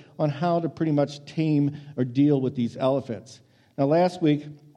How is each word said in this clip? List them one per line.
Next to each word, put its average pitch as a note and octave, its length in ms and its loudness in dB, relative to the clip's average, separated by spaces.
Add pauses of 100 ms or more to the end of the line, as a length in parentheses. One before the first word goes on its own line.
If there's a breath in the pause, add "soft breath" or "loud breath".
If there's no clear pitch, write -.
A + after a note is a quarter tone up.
(180 loud breath)
on D3+ 120 0
how E3+ 280 0
to E3 100 -2
pretty D#3+ 240 -2
much C#3+ 340 0
tame D3 500 0 (200 loud breath)
or B2+ 60 -2
deal C#3 380 2
with B2+ 160 -4
these A#2 200 -4
elephants. C3 640 -4 (380 soft breath)
Now, C#3 60 2
last F3 360 2
week, D3 260 2 (300)